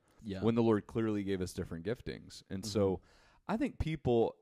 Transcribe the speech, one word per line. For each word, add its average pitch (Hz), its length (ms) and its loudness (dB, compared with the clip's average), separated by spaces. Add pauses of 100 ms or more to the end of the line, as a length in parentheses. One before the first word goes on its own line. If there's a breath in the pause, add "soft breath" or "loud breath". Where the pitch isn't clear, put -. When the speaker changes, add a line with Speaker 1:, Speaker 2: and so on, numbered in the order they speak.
(220 soft breath)
Speaker 1:
Yeah. 92 220 -6
Speaker 2:
when 117 100 2
the 117 80 4
Lord 110 240 4
clearly 107 380 -2
gave 95 160 -2
us 90 120 -4
different 85 320 -6
giftings. - 640 -8
And 95 160 -8
so 101 320 2
Speaker 1:
Mm-hmm. - 100 -16 (420 soft breath)
Speaker 2:
I 196 80 -2
think 233 240 -4
people, 123 600 2